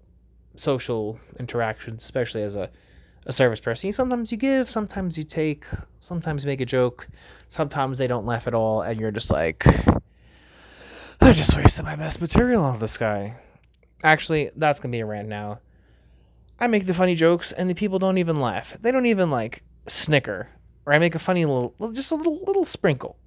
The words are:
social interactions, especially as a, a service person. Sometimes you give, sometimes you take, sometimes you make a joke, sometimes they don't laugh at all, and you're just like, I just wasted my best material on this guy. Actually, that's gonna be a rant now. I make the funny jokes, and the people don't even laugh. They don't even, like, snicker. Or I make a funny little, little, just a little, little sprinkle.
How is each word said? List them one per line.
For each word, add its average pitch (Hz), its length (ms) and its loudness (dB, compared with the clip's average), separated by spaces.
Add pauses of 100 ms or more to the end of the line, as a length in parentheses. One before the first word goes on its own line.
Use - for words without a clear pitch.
(580)
social 113 640 -4 (180)
interactions, 113 640 -6
especially 117 400 -4
as 101 140 -6
a, 95 120 -6 (560)
a 127 60 -8
service 120 300 2
person. 180 320 -4
Sometimes 247 360 -2
you 226 80 -6
give, 262 320 2
sometimes 190 480 -4
you 156 60 -4
take, 156 440 -4 (340)
sometimes 156 420 -4
you 139 60 -8
make 139 100 -2
a 127 60 -2
joke, 123 420 0 (400)
sometimes 135 500 -4
they 131 100 0
don't 117 180 -2
laugh 113 200 -2
at 117 80 -2
all, 110 280 2
and 110 180 -4
you're 110 120 -2
just 107 200 -4
like, 80 340 0 (1600)
I - 40 12
just 156 220 4
wasted - 300 6
my 151 100 -8
best 156 260 -4
material 226 420 4
on 127 160 0
this 107 180 -2
guy. 104 380 -4 (680)
Actually, 156 520 2
that's 151 240 2
gonna 123 120 -6
be 117 100 -4
a 110 40 -4
rant 107 220 -6
now. 104 320 -8 (1000)
I 240 60 0
make 208 220 2
the 185 80 2
funny 180 180 4
jokes, 170 380 2
and 185 180 -2
the 175 60 -2
people 190 240 -2
don't 190 180 2
even 165 240 0
laugh. 110 400 -4
They 233 100 0
don't 262 140 2
even, 190 240 2
like, 120 320 -4 (240)
snicker. 117 640 0 (380)
Or 143 60 2
I 151 40 8
make 165 160 4
a 160 60 -4
funny 180 260 0
little, 127 320 0
little, 226 160 -6
just 269 180 -4
a 330 40 0
little, 320 300 -2
little 392 200 0
sprinkle. - 500 -2 (120)